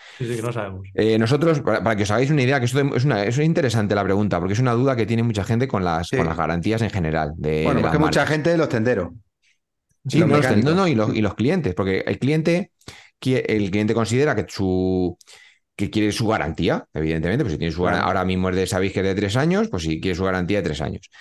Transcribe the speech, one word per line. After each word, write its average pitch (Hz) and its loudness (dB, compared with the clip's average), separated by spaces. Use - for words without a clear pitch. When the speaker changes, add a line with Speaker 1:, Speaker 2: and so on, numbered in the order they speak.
Speaker 1:
Sí, 123 -8
sí, 117 -6
que 110 -8
no 120 -6
sabemos. 98 -8
Speaker 2:
Eh, 110 4
nosotros, 143 2
para, 107 0
para 113 2
que 101 0
os 98 0
hagáis 127 2
una 151 2
idea, 131 2
que 120 0
esto 123 0
es 139 0
una, 107 2
eso 120 0
es 156 4
interesante 117 2
la 101 2
pregunta, 95 2
porque 92 -2
es 110 0
una 127 2
duda 127 2
que 113 0
tiene 113 0
mucha 104 0
gente 117 0
con 95 0
las, 85 0
Speaker 3:
Sí. - -2
Speaker 2:
con 90 2
las 80 -2
garantías 85 0
en 107 0
general 78 -2
de, 78 -2
Speaker 3:
Bueno, 139 2
Speaker 2:
de - 2
Speaker 3:
más - -
Speaker 2:
las - 0
Speaker 3:
que 151 2
mucha 151 2
Speaker 2:
marcas. 143 0
Speaker 3:
gente, 160 0
los 156 0
tenderos. 110 0
Speaker 2:
Sí, 131 0
Speaker 3:
Los 165 4
Speaker 2:
no, 143 4
los 131 4
ten-, 107 2
no, 135 2
Speaker 3:
mecánicos. 170 2
Speaker 2:
no, 190 2
y 147 2
los, 110 0
y 110 0
los 101 0
clientes, 139 -2
porque 95 0
el 98 -4
cliente 160 0
qui-, 127 0
el 104 0
cliente 107 0
considera 117 0
que 98 -2
su, 92 0
que 101 -4
quiere 107 0
su 107 -2
garantía, 95 -2
evidentemente, 82 -2
pues 95 -4
si 73 -4
tiene 82 -4
su 85 -4
gar-, 87 2
Speaker 3:
Claro. 87 0
Speaker 2:
ahora 92 0
mismo 92 -2
es 90 -2
de, 92 0
sabéis 95 -2
que 104 -2
es 92 0
de 95 0
tres 101 -2
años, 180 0
pues 92 -6
si 80 -4
quiere 90 -2
su 92 -2
garantía 92 0
de 90 -2
tres 76 -6
años. - -8